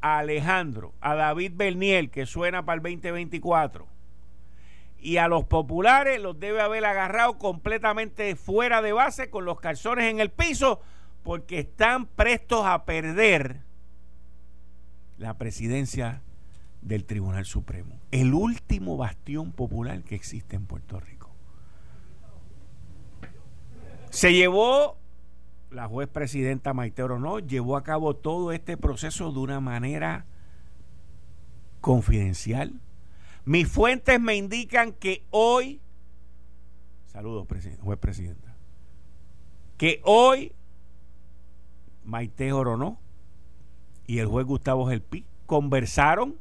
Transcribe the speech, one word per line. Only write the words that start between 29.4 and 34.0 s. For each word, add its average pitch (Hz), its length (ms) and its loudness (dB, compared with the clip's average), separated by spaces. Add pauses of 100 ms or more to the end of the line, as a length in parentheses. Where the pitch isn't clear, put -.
una 135 220 -2
manera 147 640 -2 (1500)
confidencial. 113 960 2 (720)
Mis 160 240 6
fuentes 247 500 6